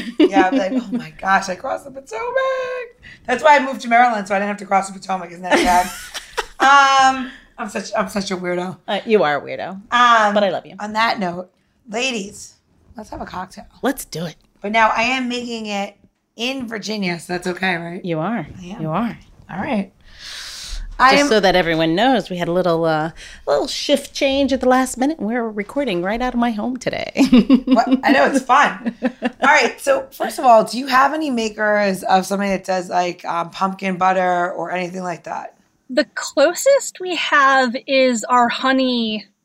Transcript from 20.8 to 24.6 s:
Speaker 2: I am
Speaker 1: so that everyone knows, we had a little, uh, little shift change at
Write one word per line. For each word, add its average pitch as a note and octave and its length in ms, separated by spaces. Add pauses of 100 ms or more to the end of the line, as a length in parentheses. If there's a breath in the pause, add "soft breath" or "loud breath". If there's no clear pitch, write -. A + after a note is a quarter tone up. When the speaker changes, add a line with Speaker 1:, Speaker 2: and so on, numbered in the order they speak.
Speaker 2:
I C4 180
am C#4+ 120
Speaker 1:
so A3 120
that F3+ 160
everyone D#3+ 400
knows, A3+ 340
we F3+ 60
had F3 120
a E3+ 40
little, F3 320
uh, D#3+ 260 (380 loud breath)
little - 180
shift - 480
change C#4 380
at C4 80